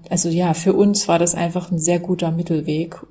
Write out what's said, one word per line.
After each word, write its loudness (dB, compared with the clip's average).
also 0
ja, 2
für 0
uns 2
war 4
das 2
einfach -4
ein 0
sehr 2
guter -2
Mittelweg -2